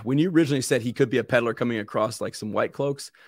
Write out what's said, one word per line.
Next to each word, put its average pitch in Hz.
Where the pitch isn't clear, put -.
when 131
you 175
originally 147
said 123
he 117
could 135
be 123
a 113
peddler 117
coming 117
across, 107
like, 98
some 107
white 107
cloaks 139